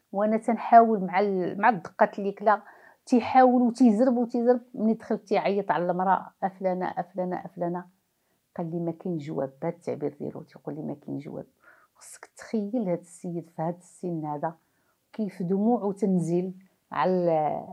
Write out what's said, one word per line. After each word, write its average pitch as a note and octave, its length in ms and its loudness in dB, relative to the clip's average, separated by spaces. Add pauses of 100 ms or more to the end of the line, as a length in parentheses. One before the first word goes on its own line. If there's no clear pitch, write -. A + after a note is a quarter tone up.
(120)
وانا G#3+ 260 0
تنحاول A3+ 680 6
مع F3+ 140 -2
ال-، F#3+ 420 -2
مع A3 80 4
الدقات G#3 500 -2
اللي G3+ 120 -4
كلا". G#3 300 0 (440)
تيحاول B3+ 560 4
وتيزرب A#3+ 560 4
وتيزرب. A#3+ 440 2 (120)
مني A3 200 0
دخلت A3 340 -6
تيعيط G3 440 0
على E3+ 200 0
المراه: F#3 400 -2 (120)
"افلانه، F#3 420 -4
افلانه، F3+ 600 -8
افلانه". F3 400 -6 (720)
قال E3 140 -6
لي: E3+ 80 -4
"ما E3+ 120 -4
كاين E3+ 260 -6
جواب". D3 440 -6
بهذا E3+ 140 -4
التعبير C#3+ 440 -8
ديالو، - 220 -10
تيقول - 340 -14
لي: D#3 60 -12
"ما D3 120 -8
كاين C#3+ 240 -12
جواب". C#3+ 280 -12 (500)
خصك - 420 -20
تخيل G#3 520 -4
هذا F3 120 -2
السيد E3+ 540 -12
في E3 60 -8
هذا E3+ 160 -4
السن E3+ 480 -10
هذا D3+ 300 -6 (580)
كيف G3+ 300 -6
دموعه G3+ 480 0
تنزل F#3 640 0 (380)
على، D#3+ 800 0